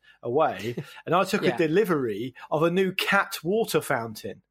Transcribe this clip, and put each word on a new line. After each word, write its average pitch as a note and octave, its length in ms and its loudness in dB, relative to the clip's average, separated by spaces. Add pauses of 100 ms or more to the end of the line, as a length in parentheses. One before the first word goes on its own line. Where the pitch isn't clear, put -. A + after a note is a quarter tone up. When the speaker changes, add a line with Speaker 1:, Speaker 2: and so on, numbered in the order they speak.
(220)
Speaker 1:
away, A#2+ 540 0
Speaker 2:
<laughs> - 320 -12
Speaker 1:
and D3+ 80 2
I F#3+ 80 4
took F#3+ 180 -2
Speaker 2:
Yeah. E3+ 140 2
Speaker 1:
a - 20 -4
delivery D3+ 800 0 (160)
of D#3 100 2
a E3+ 80 4
new F#3 220 2
cat - 520 0
water F#3 380 0
fountain, A2+ 680 -6